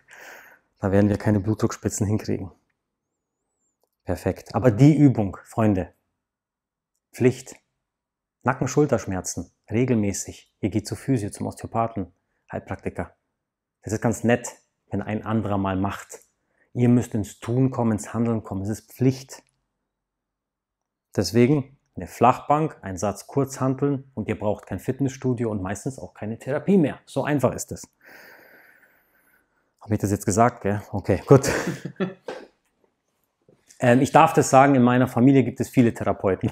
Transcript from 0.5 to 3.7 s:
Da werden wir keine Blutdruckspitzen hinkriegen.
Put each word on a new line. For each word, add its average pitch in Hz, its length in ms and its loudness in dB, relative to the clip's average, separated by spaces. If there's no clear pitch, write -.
Da 98 120 -2
werden 101 160 4
wir 101 80 2
keine 104 240 0
Blutdruckspitzen 104 640 -4
hinkriegen. 104 460 -4